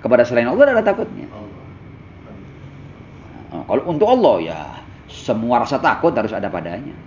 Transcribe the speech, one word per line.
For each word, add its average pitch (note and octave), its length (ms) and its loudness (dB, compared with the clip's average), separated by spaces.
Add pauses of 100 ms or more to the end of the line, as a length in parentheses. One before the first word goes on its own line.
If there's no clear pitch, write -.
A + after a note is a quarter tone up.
Kepada A#2+ 240 4
selain A#2+ 240 0
Allah G#3+ 160 6
tidak C4+ 160 4
ada G#3+ 60 0 (100)
takutnya. - 320 -8 (2250)
Nah, - 180 -10
kalau A#2+ 160 0
untuk E3+ 240 0
Allah, G#3 320 6
ya, E2 200 -6 (500)
semua A#2 500 0
rasa C3+ 160 -2
takut B2+ 400 2
harus G#2+ 160 -2
ada G2 160 -4
padanya. E2+ 480 -8 (100)